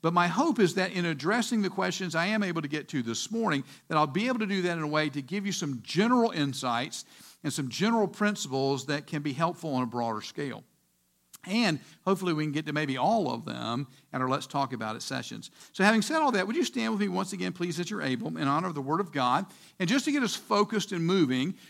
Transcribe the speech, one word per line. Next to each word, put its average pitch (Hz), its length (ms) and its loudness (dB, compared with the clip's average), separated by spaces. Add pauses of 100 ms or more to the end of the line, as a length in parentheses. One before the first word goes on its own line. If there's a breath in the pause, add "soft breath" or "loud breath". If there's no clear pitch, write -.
But 165 140 2
my 175 120 6
hope 240 320 2
is 185 160 4
that 190 180 0
in 180 120 -2
addressing 190 560 0
the 190 80 0
questions 180 460 -2
I 165 120 2
am 214 160 0
able 170 200 -2
to 147 60 -6
get 147 200 -4
to 135 140 -2
this 113 280 -4
morning, 208 320 0 (260 loud breath)
that 160 100 2
I'll 151 80 4
be 180 220 0
able 247 100 0
to 214 80 0
do 190 160 0
that 175 160 0
in 160 40 -4
a 151 60 -2
way 151 220 2
to 143 100 -6
give 170 240 -6
you 196 80 -2
some 139 300 -4
general 233 480 4
insights 135 760 -2 (400 loud breath)
and 147 80 0
some 139 160 -4
general 208 400 2
principles 139 800 0
that 147 200 -4
can 151 140 -4
be 147 140 -4
helpful 165 400 -2
on 127 80 2
a 123 40 -2
broader 113 360 -2
scale. 120 420 -8 (840)
And 190 320 2 (260 loud breath)
hopefully 185 280 2
we 151 100 0
can 151 100 0
get 151 140 -2
to 151 60 -6
maybe 143 260 0
all 170 340 2
of 117 120 -8
them 120 420 -4 (260 soft breath)
at 131 80 -4
our 127 80 0
Let's 139 180 -2
Talk 139 260 -2
About 110 240 -6
It 120 60 -10
sessions. 127 500 -8 (200 loud breath)
So 190 120 2
having 214 180 6
said 311 140 0
all 294 160 4
that, 190 140 2
would 220 100 -2
you 339 80 2
stand 226 260 -2
with 214 100 0
me 208 60 2
once 185 260 -2
again, 180 200 -4
please, 170 260 -4
as 175 100 -4
you're 202 140 -6
able, 131 340 -2
in 147 120 0
honor 156 180 2
of 175 80 -6
the 143 80 -6
Word 151 180 0
of 175 120 -4
God? 139 340 2 (320 loud breath)
And 180 100 0
just 254 180 4
to 302 60 2
get 285 120 2
us 208 100 0
focused 208 560 0
and 170 160 0
moving, 160 480 4 (160 loud breath)